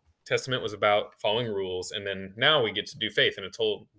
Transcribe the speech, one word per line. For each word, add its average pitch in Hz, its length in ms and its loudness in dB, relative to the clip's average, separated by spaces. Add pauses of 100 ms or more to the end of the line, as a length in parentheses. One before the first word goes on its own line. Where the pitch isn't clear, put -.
(260)
Testament 127 380 0
was 107 100 -4
about 104 460 2
following 117 280 0
rules, 95 440 -2
and 101 160 -6
then 95 280 -6
now 135 280 4
we 104 80 0
get 98 160 -4
to - 100 -8
do 107 120 -4
faith," 107 280 2
and 98 80 -8
it's - 140 -10
a - 20 -6
whole 107 260 -2 (120)